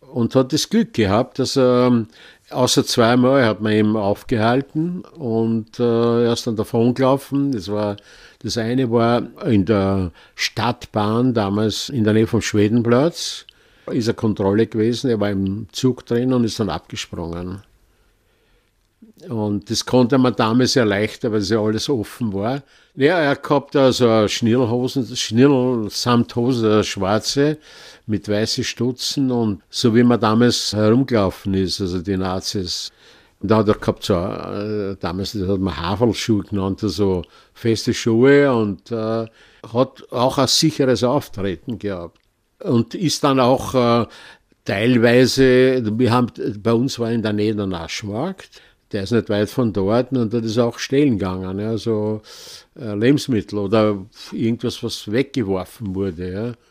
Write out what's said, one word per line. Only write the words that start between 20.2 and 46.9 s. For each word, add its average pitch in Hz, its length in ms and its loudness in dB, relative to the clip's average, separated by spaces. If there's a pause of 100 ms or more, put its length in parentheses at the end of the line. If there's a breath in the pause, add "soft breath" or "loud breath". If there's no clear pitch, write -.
damals 120 400 0
ja 131 80 4
leichter, 107 480 -2
weil 107 80 0
es 98 100 -4
ja 110 100 2
alles 107 300 -2
offen 110 440 -4
war. 113 280 -4 (340 soft breath)
Ja, 151 220 2
er 143 180 2
gehabt 139 380 -2
da 135 180 6
so 120 160 4
eine 110 220 4
Schnirlhosen, 123 840 0
Schnirl-Samthose, 120 1600 2
eine 107 120 4
schwarze, 110 760 0 (480 loud breath)
mit 104 220 -4
weißen 107 360 -2
Stutzen 127 680 -4
und 113 380 -2
so 113 260 2
wie 120 80 6
man 120 160 4
damals 113 540 2
herumgelaufen 107 840 0
ist, 95 260 -2
also 92 200 -4
die 95 160 -4
Nazis. 92 720 -6 (480 soft breath)
Und 98 100 -4
da 110 80 4
hat 107 100 2
er 107 80 4
gehabt - 280 -4
so, 107 120 0
äh, 98 840 -6
damals, 92 320 -6
das 95 160 -4
hat 98 120 0
man 87 200 -4
Haferlschuhe 101 640 0
genannt, 95 380 -4
so 95 420 -2 (300 soft breath)
feste 117 400 -2
Schuhe 135 600 4
und, 107 380 -2
äh, 113 340 -4 (480 soft breath)
hat 131 380 -2
auch 127 260 0
ein 135 100 4
sicheres 127 560 2
Auftreten 107 760 -4
gehabt. 90 400 -10 (400)
Und 120 340 -2
ist - 300 -2
dann 135 160 2
auch, 123 340 2
äh, 120 320 2 (600 loud breath)
teilweise, 127 1160 4 (160)
wir 120 140 2
haben, 123 160 2 (340)
bei 110 120 0
uns 123 260 0